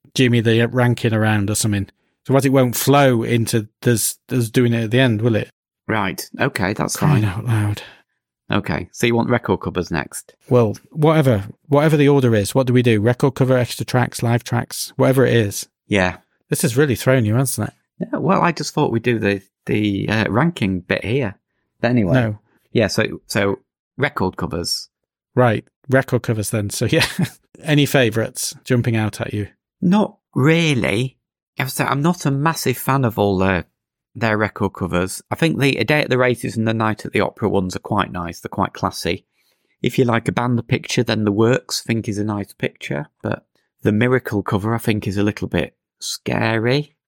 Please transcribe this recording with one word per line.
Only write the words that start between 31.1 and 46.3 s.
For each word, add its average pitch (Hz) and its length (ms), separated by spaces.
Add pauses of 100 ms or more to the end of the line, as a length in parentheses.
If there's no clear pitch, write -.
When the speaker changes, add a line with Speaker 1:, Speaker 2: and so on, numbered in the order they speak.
Speaker 2:
I 127 60
have 131 60
to - 60
say, 151 100
I'm 135 160
not 175 240
a 143 60
massive 143 460
fan 135 280
of 107 120
all 101 200
their, 95 260 (500)
their 110 240
record 104 360
covers. 90 480 (100)
I - 40
think 165 220
the 135 200
A 117 80
Day 151 160
at - 80
the 127 80
Races 120 400
and 110 100
the 113 60
Night 110 320
at - 80
the 107 80
Opera - 260
ones 92 300
are - 20
quite - 320
nice. 85 300
They're - 80
quite - 240
classy. - 520 (560)
If 139 160
you 135 60
like 117 240
a 98 60
band 120 340
picture, - 360
then 110 200
The 104 80
Works, 113 540
I - 20
think, 113 220
is 101 80
a 104 80
nice 104 260
picture. - 560 (160)
But - 220 (380)
the 107 100
Miracle 117 500
cover, 110 320
I 113 40
think, 107 280
is 98 100
a 101 60
little 104 240
bit - 300 (440)
scary. 113 720 (120)